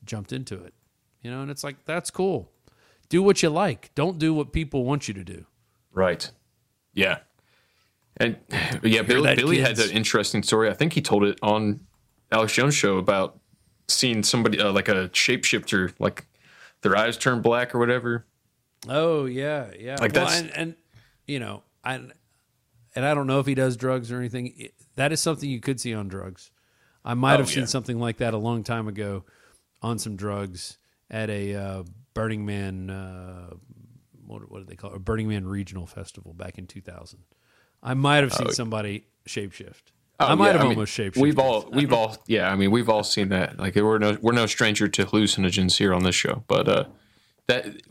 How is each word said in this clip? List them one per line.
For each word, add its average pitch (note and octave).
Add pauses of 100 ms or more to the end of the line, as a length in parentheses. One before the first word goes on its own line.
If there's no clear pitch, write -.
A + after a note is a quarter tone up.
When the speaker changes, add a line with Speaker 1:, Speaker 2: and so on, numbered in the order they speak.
Speaker 1:
jumped G#2+
into A#2+
it." F2 (480)
You A#2+
know, C3
and C#3
it's C#3
like, C#3+
that's E3
cool. F#3 (560)
Do F3+
what G3
you E3
like. D#3+
Don't E3
do D#3
what D3
people C#3+
want C3+
you G#2+
to F#2+
do. F2 (480)
Speaker 2:
Right. F#2 (640)
Yeah. F#2+ (960)
And, A2+
<sighs> -
yeah, F2
Speaker 1:
Hear A2
Speaker 2:
Billy, B2+
Speaker 1:
that, C3
Speaker 2:
Billy D3
had A#2+
Speaker 1:
kids? A2
Speaker 2:
an F2+
interesting A2
story. A2
I G2+
think D#3+
he D3+
told G2+
it G2+
on G#2+ (520)
Alex A2
Jones' C#3+
show G2
about F#2+ (480)
seeing A#2
somebody, A2
uh, G2+
like, G2
a F#2+
shapeshifter, A2
like, - (560)
their G2
eyes A2+
turn B2
black A#2+
or B2
whatever. A#2+ (640)
Speaker 1:
Oh, D#3
yeah, C3
yeah. B2
Speaker 2:
Like, -
Speaker 1:
Well, -
Speaker 2:
that's E3+
Speaker 1:
and, D#3+
and, E3 (500)
you C#3+
know, G2+ (220)
I, B2+
and -
I D3+
don't C#3+
know C3+
if C#3
he C#3
does C3
drugs B2
or B2
anything. B2
It, A#2 (220)
that C#3+
is D3+
something C#3+
you B2
could C3
see A#2+
on G2+
drugs. F#2 (540)
I A#2
might C3+
Speaker 2:
Oh, -
Speaker 1:
have C3+
seen C3+
Speaker 2:
yeah. B2
Speaker 1:
something B2
like A#2
that A#2
a A2
long A2+
time A2+
ago G2+ (580)
on A2+
some G#2
drugs G2+ (320)
at A2
a, G2+
uh, G2 (300)
Burning A2
Man, F#2+
uh, F#2 (800)
what, G#2
what G2+
do F#2+
they F#2+
call G2+
it? G2
A -
Burning A2
Man G2
Regional F#2+
Festival F#2+
back F#2
in F#2
two -
thousand. - (640)
I B2
might C#3+
have B2+
seen -
Speaker 2:
Oh. -
Speaker 1:
somebody G#2+ (220)
shapeshift. - (380)
Speaker 2:
Oh, C3+
Speaker 1:
I A#2+
might G3+
Speaker 2:
yeah, G3+
Speaker 1:
have D#3+
Speaker 2:
I -
mean, B2
Speaker 1:
almost G#2+
shapeshifted. G2+
Speaker 2:
we've C#3+
all, A#2+
we've C3
all, A2 (120)
yeah, G2
I G2
mean, G2
we've A#2
all G#2+
seen G2
that. F#2
Like, F#2
we're G#2+
no, G#2
we're A2
no A#2+
stranger G#2+
to G2
hallucinogens F#2+
here G2
on F#2
this F#2
show, -
but, -
uh, G#2 (640)
that, B2